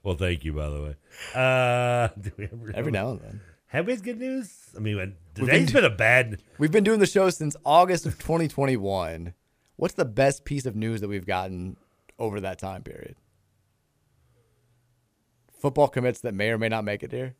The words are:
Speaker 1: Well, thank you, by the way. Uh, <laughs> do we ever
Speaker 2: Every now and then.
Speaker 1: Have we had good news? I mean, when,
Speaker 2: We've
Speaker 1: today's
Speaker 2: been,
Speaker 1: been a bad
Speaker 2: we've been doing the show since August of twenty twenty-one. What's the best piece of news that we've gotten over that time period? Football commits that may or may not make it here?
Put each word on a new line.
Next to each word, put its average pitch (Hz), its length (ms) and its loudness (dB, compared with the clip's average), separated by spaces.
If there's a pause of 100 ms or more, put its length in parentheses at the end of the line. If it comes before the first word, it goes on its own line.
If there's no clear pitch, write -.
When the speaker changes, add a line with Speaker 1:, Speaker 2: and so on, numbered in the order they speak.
Speaker 1:
Well, 95 120 -2
thank 87 300 -4
you, 78 80 -4
by 76 160 -6
the 73 120 -6
way. 73 140 -10 (400)
Uh, 123 760 2
<laughs> 104 80 -16
do 98 160 -8
we 104 80 -8
ever 113 280 -12
Speaker 2:
Every 151 200 -4
now 104 160 -2
and 123 100 -8
then. 104 220 -16 (240)
Speaker 1:
Have 165 220 -4
we 247 60 -2
had 214 100 -6
good 226 160 -8
news? 262 540 -8
I - 60 -16
mean, 107 160 -2
when, 98 220 -6 (180)
Speaker 2:
We've 123 120 -2
Speaker 1:
today's 160 260 6
Speaker 2:
been, 262 80 8
Speaker 1:
been 147 100 6
a - 40 -8
bad 113 440 4 (180)
Speaker 2:
we've 151 140 2
been 202 140 6
doing 220 140 4
the 196 80 8
show 190 220 4
since 156 360 -4
August 170 400 6
of - 120 -4
twenty 165 300 0
twenty-one. 95 840 -2 (420)
What's - 200 -2
the 180 100 0
best 135 400 0
piece 139 200 -6
of 110 120 -6
news 110 240 -4
that 104 80 -6
we've 98 160 -6
gotten 92 500 -6 (420)
over 104 220 -6
that 95 180 -8
time 95 260 -10
period? - 320 -16 (2500)
Football 143 280 2
commits 123 340 -2
that 117 120 -6
may 104 180 -2
or 117 60 0
may 110 120 -2
not 110 160 -2
make 104 180 -6
it - 80 -12
here? 127 280 -8